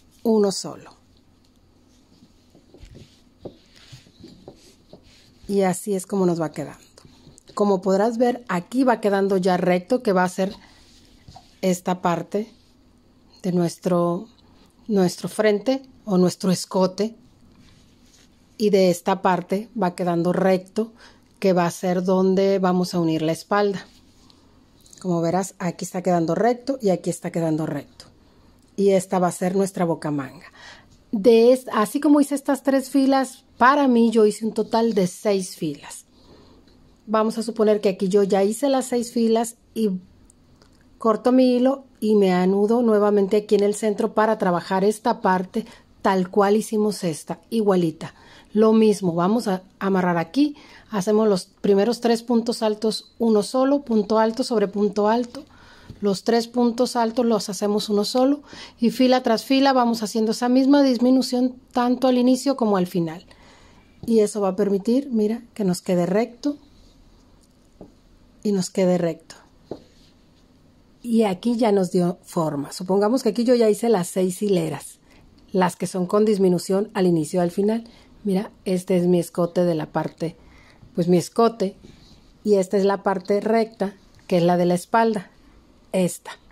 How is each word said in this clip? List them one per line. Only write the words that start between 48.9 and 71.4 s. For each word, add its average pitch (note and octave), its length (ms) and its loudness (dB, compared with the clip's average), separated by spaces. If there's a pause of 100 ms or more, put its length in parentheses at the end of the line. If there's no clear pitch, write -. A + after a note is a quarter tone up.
vamos G3 340 0
a F#3 160 -2 (160)
amarrar F3+ 380 0
aquí, C#4+ 380 -2 (340)
hacemos G#3+ 380 0
los F#3+ 180 0
primeros G3+ 560 0
tres A#3 200 0
puntos A#3 400 -2
altos, G#3+ 560 -4
uno A3 260 2
solo, C4+ 400 0
punto A3 360 0
alto A3+ 240 0
sobre G#3+ 240 -2
punto G3+ 400 -2
alto. A#3+ 360 -2 (580)
Los G3+ 220 -2
tres A#3 240 0
puntos A#3+ 480 0
altos A#3 300 0
los A3 240 0
hacemos G#3 400 -4
uno G#3 140 0
solo C4 400 0 (360)
y A3+ 120 2
fila B3+ 320 2
tras A3 220 -2
fila C4+ 260 2
vamos A#3 320 0
haciendo A3 280 -2
esa A#3+ 180 -2
misma C4+ 340 4
disminución B3+ 720 2 (160)
tanto B3 360 0
al B3+ 100 2
inicio B3+ 400 2
como G#3+ 200 0
al F3+ 100 0
final. E3+ 380 -6 (800)
Y A3+ 140 2
eso G#3 220 0
va F#3+ 80 0
a F#3+ 60 -2
permitir, G#3 560 0
mira, A3 320 -2 (100)
que A3 100 -6
nos F3+ 180 -2
quede F3 240 0
recto A#3+ 520 -4 (1900)
y G#3+ 80 -2
nos F#3+ 180 -2
quede F3+ 280 0
recto. E3 380 -6 (1700)
Y A3+ 200 2
aquí G#3 320 -2